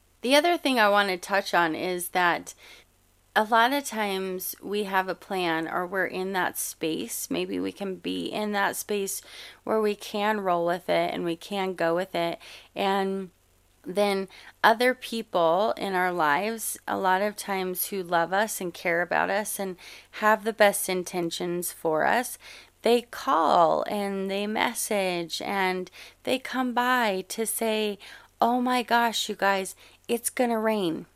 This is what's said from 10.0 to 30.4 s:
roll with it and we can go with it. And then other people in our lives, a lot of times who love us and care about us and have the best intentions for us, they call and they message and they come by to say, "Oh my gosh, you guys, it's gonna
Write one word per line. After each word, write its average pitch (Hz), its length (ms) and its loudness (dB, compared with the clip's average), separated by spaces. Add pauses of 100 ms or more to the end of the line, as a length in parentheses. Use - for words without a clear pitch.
roll 175 240 0
with 175 240 -2
it 170 240 2
and 180 120 -4
we 170 120 -2
can 190 380 -6
go 165 220 0
with 185 180 -4
it. 170 240 -2 (380)
And 196 540 -2 (540)
then 196 440 0 (340)
other 240 320 6
people 196 800 0
in 196 180 -4
our 180 180 2
lives, 180 760 0
a 202 100 -2
lot 190 260 2
of 208 120 -2
times 185 520 -4
who 196 160 -6
love 170 300 0
us 208 280 0
and 175 120 -6
care 175 300 0
about 170 280 0
us 202 280 -4
and 190 180 -6 (360)
have 214 320 2
the 226 80 -2
best 202 360 4
intentions 175 840 -4
for 156 340 0
us, 226 320 0 (440)
they 233 200 4
call 262 800 4
and 196 460 -4
they 202 160 -4
message 202 960 -2
and 185 480 0 (320)
they 254 160 0
come 254 340 -4
by 233 560 2
to 226 180 -4
say, 214 520 -2 (420)
"Oh 240 200 4
my 247 220 2
gosh, 233 460 2
you 208 60 -4
guys, 196 400 0 (320)
it's 233 240 -2
gonna 233 280 0